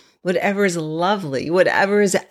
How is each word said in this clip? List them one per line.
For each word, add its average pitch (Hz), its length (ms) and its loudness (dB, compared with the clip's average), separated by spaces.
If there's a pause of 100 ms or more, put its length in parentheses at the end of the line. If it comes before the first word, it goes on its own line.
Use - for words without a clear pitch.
(220)
whatever 190 440 -2
is 175 120 -2
lovely, 160 720 -4
whatever 190 520 4
is 190 160 2 (140)